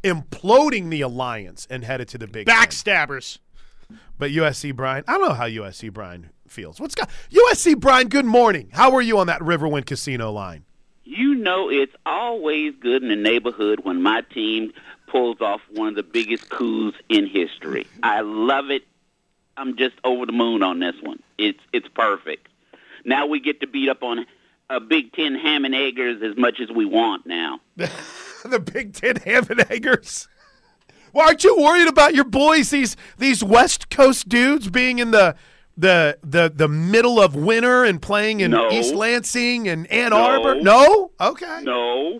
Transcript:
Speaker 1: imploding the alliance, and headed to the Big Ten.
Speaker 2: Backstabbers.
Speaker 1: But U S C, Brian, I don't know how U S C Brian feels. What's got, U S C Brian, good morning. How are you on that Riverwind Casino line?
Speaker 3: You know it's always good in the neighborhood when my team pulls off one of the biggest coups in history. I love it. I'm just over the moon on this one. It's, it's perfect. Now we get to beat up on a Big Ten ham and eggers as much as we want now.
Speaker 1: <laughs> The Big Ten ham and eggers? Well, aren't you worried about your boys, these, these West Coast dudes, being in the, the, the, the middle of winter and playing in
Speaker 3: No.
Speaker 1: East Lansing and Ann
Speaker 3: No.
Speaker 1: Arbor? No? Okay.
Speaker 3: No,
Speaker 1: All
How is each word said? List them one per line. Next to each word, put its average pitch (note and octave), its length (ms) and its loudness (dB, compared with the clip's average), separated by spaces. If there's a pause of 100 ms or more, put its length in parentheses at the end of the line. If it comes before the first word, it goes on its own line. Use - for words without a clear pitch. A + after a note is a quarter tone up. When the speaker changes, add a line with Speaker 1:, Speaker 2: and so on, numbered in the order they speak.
Speaker 1:
imploding G3 840 0
the D#3 120 -6
alliance, A#2+ 680 -10
and B2+ 140 -12
headed B2 260 -8
to B2+ 80 -16
the A2+ 100 -14
Big G#2+ 200 -10
Ten. A3+ 80 4
Speaker 2:
Backstabbers. D3+ 840 -2 (800)
Speaker 1:
But C#3+ 140 -6
U D#3 140 0
S C#3+ 140 -2
C, C#3+ 120 -10
Brian, C3 360 -6
I B3+ 60 -2
don't F#4+ 160 0
know D#3+ 40 -2
how A#2+ 120 -6
U A2 200 -8
S F#2 120 -16
C A2 120 -14
Brian F2+ 400 -18 (180)
feels. F2 320 -18
What's C#4 160 -12
got, - 140 -6 (200)
U A#4+ 220 6
S - 80 -2
C D#4+ 140 2
Brian, B3+ 340 4
good C4+ 180 0
morning. A3 480 2
How B3+ 220 6
are B3+ 60 4
you A3+ 160 0
on F#3 100 2
that D#3 140 -2
Riverwind D3+ 440 -2
Casino A#2+ 460 -8
line? F#2 340 -12 (380)
Speaker 3:
You C4+ 320 -2
know F#3+ 340 -2
it's C#3 260 -2 (100)
always D#3 760 -4
good B2 220 0
in B2 60 -6
the G#2+ 60 0
neighborhood G#2+ 680 -2
when F2+ 180 -4
my A2 200 0 (120)
team A2 380 -6 (360)
pulls A#2+ 340 -2
off G#2+ 200 -4 (100)
one A2 180 -6
of G2+ 60 -8
the G#2 80 -6
biggest A2+ 460 -6
coups A2 480 -4 (120)
in G2+ 180 2
history. D#2+ 580 -6 (180)
I A2 180 -2
love A#2+ 480 -4
it. C3+ 140 -6 (720)
I'm C3 180 -8
just B2+ 200 -2 (100)
over B2 200 -2
the A#2+ 60 -8
moon A#2 320 0
on F2+ 160 -2
this F2 220 -4
one. - 200 -14 (160)
It's, G#2 220 -4 (140)
it's A#2 160 -6
perfect. G2+ 580 -6 (560)
Now C3+ 220 -2
we D3 160 -4
get D3 180 -6
to C#3 80 -8
beat C3+ 220 -4
up C3 140 -4
on A#2+ 220 -6 (440)
a C3 100 -4
Big A#2+ 320 -4
Ten D3 240 -6
ham D3+ 300 -4
and C3 100 -4
eggers B2 480 -4
as G#2+ 140 -6
much A#2+ 240 0
as A2 100 -10
we A2+ 140 0
want A2 400 -2
now. E2 420 -8
Speaker 1:
<laughs> F3 220 -10 (560)
The A#3+ 140 -2
Big G3+ 340 -12
Ten B3 240 -4
ham A#3 320 0
and A#3+ 100 -4 (100)
eggers? - 580 -4 (840)
Well, D#4 140 6
aren't D#4+ 160 4
you A4 160 8
worried E4 300 6
about D4 260 6
your C#4 80 4
boys, C#4 460 2
these, C4+ 260 -2 (220)
these B3+ 260 0
West A#3 460 4
Coast C4 400 4
dudes, A#3+ 400 2
being B3 300 0
in A#3 120 -2
the, F#3+ 240 6 (420)
the, E3 460 2
the, D#3+ 320 2
the D3+ 140 2
middle A3 500 2
of E3+ 160 4
winter A#3 480 2
and F#3 180 0
playing G#3 380 -2
in F#3+ 120 2
Speaker 3:
No. - 200 2
Speaker 1:
East - 240 0
Lansing A#3+ 720 -2
and E3 240 -4
Ann A#3 200 0
Speaker 3:
No. G#3+ 120 4
Speaker 1:
Arbor? B3+ 380 2
No? D4 580 8
Okay. D#4+ 440 -4
Speaker 3:
No, B2 100 -4
Speaker 1:
All B2 460 -2